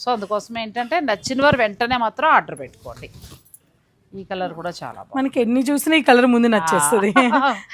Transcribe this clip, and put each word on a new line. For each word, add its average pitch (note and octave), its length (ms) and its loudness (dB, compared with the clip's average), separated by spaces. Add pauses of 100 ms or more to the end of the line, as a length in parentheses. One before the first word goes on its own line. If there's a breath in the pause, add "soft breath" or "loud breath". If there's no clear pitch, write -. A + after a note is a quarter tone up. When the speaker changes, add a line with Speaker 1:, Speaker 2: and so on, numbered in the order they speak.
Speaker 1:
So B3 60 -6
అందుకోసం G#3+ 480 -4
ఏంటంటే A#3 420 -6
నచ్చిన B3+ 420 -4
వారు C#4+ 160 4
వెంటనే A#3 400 -2
మాత్రం A#3+ 320 -2
ఆర్డర్ D#3+ 300 2
పెట్టుకోండి. - 500 -18 (1040)
ఈ F#3+ 80 -14
కలర్ F3+ 300 -8
కూడా E3 160 -8
చాలా C3 240 -12
బాగుంది. - 240 -12
Speaker 2:
మనకి C4+ 240 -2
ఎన్ని A#3+ 200 0
చూసినా C#4+ 340 0
ఈ D#4 60 4
కలర్ B3 240 6
ముందు A#3+ 220 4
నచ్చేస్తది. F3+ 680 2
Speaker 1:
ఆ, C4 380 2 (180)